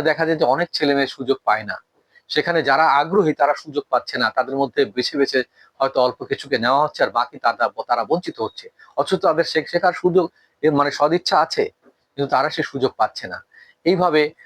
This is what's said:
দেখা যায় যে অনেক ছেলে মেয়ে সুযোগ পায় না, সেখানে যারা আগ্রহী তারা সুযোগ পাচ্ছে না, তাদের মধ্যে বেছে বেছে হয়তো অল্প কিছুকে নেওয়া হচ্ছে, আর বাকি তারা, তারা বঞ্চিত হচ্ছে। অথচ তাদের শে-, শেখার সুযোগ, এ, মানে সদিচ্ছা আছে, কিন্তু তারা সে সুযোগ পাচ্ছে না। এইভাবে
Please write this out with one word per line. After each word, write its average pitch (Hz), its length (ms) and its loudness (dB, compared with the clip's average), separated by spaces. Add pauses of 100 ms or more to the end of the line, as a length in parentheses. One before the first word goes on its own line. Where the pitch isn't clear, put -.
দেখা 156 180 0
যায় 160 140 0
যে 165 120 4
অনেক 170 140 0 (100)
ছেলে 143 200 2
মেয়ে 135 180 0
সুযোগ 131 220 -2 (100)
পায় 110 220 0
না, 95 80 -10 (560)
সেখানে 165 260 0 (100)
যারা 143 160 4 (160)
আগ্রহী 165 400 2
তারা 143 120 4 (100)
সুযোগ 143 200 -6 (100)
পাচ্ছে 123 280 -2
না, 117 60 2 (100)
তাদের 127 240 -2
মধ্যে 139 200 0 (140)
বেছে - 220 -4
বেছে 135 220 2 (400)
হয়তো 135 260 -2
অল্প 123 140 -2 (100)
কিছুকে 139 340 -4
নেওয়া 131 200 2
হচ্ছে, 151 220 -4
আর 104 120 -2
বাকি 120 280 -2
তারা, - 200 0 (240)
তারা 120 200 0
বঞ্চিত 170 360 -4
হচ্ছে। - 200 -12 (340)
অথচ 143 120 -4 (140)
তাদের 160 260 2
শে-, 156 200 -4
শেখার 175 300 0
সুযোগ, 175 240 4 (380)
এ, 151 40 2 (120)
মানে 143 200 2
সদিচ্ছা 165 360 2 (100)
আছে, - 180 -2 (500)
কিন্তু 139 220 -4
তারা 135 200 2
সে - 60 -2 (100)
সুযোগ 131 280 -2
পাচ্ছে - 340 -2
না। - 60 -12 (500)
এইভাবে 175 320 2 (240)